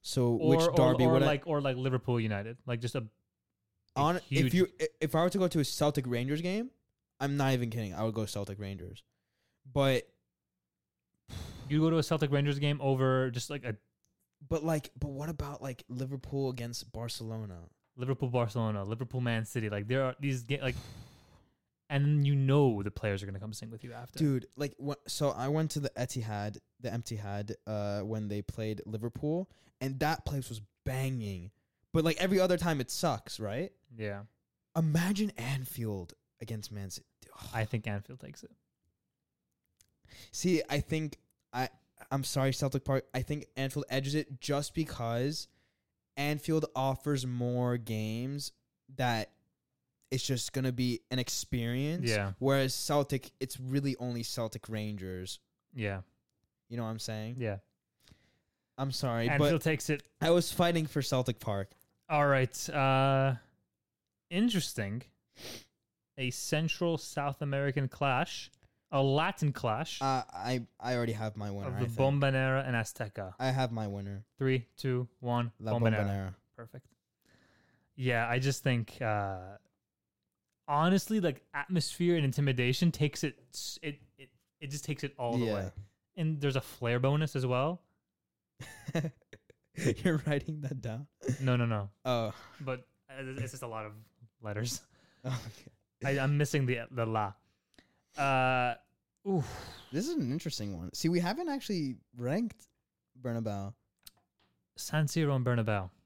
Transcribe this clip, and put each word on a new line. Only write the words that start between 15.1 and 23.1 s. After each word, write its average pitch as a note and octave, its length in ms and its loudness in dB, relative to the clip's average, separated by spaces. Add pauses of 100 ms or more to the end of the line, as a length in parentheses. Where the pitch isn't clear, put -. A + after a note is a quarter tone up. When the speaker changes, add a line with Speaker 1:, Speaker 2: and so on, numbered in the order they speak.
Speaker 1:
what D3 180 -6
about, D3 320 -6
like, B2+ 260 -8
Liverpool C3 600 -4
against A#2+ 420 -6
Barcelona? A2 680 -8 (360)
Speaker 2:
Liverpool, B2+ 340 0
Barcelona, A2+ 540 2
Liverpool, A#2 380 -4
Man A2+ 240 0
City. A2 240 -2
Like, G#2 180 -4
there C3 160 2
are B2+ 160 0
these C3+ 240 -2
ga-, C3+ 180 -2
like, B2+ 140 0 (1120)
and C#3+ 380 4
you C#3+ 80 4
know C3+ 480 6
the G2 80 -2
players G2 300 -2